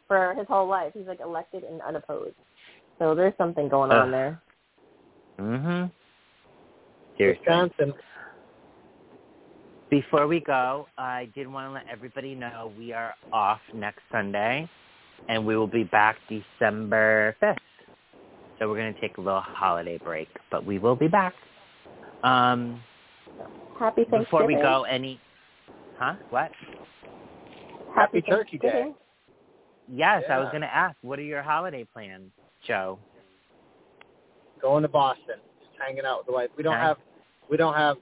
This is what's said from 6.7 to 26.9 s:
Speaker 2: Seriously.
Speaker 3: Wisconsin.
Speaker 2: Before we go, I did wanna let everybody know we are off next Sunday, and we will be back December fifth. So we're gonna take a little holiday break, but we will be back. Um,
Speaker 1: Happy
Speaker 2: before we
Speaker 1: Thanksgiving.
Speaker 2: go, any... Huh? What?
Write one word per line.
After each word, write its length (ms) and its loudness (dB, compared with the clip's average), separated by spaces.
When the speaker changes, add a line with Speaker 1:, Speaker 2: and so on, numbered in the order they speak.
Speaker 2:
Seriously. 300 4
Speaker 3:
Wisconsin. 460 2
Speaker 2:
Before 380 2
we 120 0
go, 480 -2
I 380 -8
did 120 -12
wanna 240 -12
let 160 -14
everybody 480 -14
know 420 -12
we 160 -12
are 200 -8
off 300 2
next 280 -8
Sunday, 560 -2
and 160 0
we 100 2
will 120 2
be 160 0
back 340 4
December 1080 2
fifth. 200 2
So 100 -2
we're 80 -2
gonna 220 -4
take 180 -6
a 40 -10
little 200 0
holiday 580 -2
break, 300 -8
but 160 -4
we 140 -4
will 160 2
be 120 2
back. 260 2
Um, 580 2
Speaker 1:
Happy 280 2
Speaker 2:
before 400 2
we 80 4
Speaker 1:
Thanksgiving. 80 2
Speaker 2:
go, 220 4
any... 360 -4
Huh? 180 -2
What? 220 -2